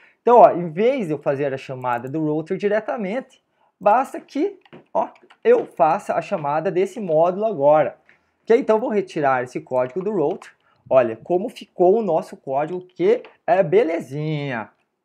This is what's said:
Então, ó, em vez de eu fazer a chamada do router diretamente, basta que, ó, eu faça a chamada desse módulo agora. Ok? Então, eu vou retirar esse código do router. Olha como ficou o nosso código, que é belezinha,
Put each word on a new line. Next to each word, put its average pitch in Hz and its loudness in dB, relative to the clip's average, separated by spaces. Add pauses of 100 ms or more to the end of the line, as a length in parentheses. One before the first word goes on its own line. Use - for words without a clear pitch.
(220)
Então, 233 6
ó, 170 8
em 175 -4
vez 214 -2
de 156 -4
eu 147 -6
fazer 143 -4
a 135 -6
chamada 127 -6
do 156 -6
router 156 -4
diretamente, 214 -6 (360)
basta 226 2
que, 381 -6 (340)
ó, - -4 (340)
eu 233 4
faça 170 0
a 170 -2
chamada 160 -4
desse 190 -4
módulo 180 0
agora. 151 2 (460)
Ok? 220 4
Então, 226 2
eu 214 2
vou 254 -4
retirar 143 0
esse 123 -8
código 127 -4
do 208 -4
router. 180 -4 (360)
Olha 123 2
como 180 -4
ficou - 0
o 226 -2
nosso 185 -4
código, 156 -6
que 190 -2 (240)
é 185 4
belezinha, 151 -2 (360)